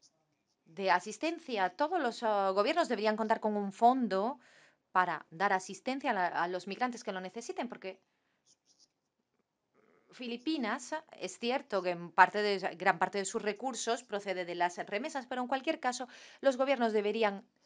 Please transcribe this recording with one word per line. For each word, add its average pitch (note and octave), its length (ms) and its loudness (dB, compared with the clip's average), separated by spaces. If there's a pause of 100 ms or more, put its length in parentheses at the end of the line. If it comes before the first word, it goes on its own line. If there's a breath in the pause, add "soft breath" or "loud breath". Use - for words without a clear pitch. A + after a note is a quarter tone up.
(640)
de F3+ 260 0
asistencia. G#3+ 800 0
Todos D#4 300 0
los, A#3+ 220 -2
eh, A#3 40 0 (280)
gobiernos C4+ 340 2
deberían G#3+ 280 0
contar A3+ 240 0
con G#3+ 160 0
un G3+ 160 -2
fondo A#3 680 2 (540 soft breath)
para F3+ 380 0
dar G3 220 0
asistencia B3+ 600 -2
a - 20 -2
la, F3+ 140 2
a E3 200 -2
los F3+ 180 -6
migrantes A#3 380 -6
que G#3 80 -6
lo F#3 80 -6
necesiten, A#3+ 480 -8
porque F#3+ 320 -12 (2000)
Filipinas, B3 840 -4 (260)
es F#3 180 -8
cierto A#3+ 440 0
que F3+ 80 0
en F3 200 -6
parte F#3+ 320 8
de, G3+ 160 2 (180)
gran F#3 220 2
parte F#3 200 -2
de G3 80 -2
sus - 160 -6
recursos A3+ 600 -4
procede G3 440 -6
de F3 80 -6
las F3 240 0
remesas, B3 480 -6
pero B3+ 160 -6
en B3 60 -6
cualquier C4+ 320 -2
caso, B3+ 280 -4 (320 loud breath)
los C4 160 4
gobiernos B3+ 380 2
deberían G#3 500 0 (220)